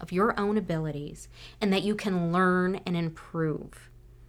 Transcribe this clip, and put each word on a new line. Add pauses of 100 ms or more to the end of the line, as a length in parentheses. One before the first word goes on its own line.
of
your
own
abilities (320)
and
that
you
can
learn
and
improve. (380)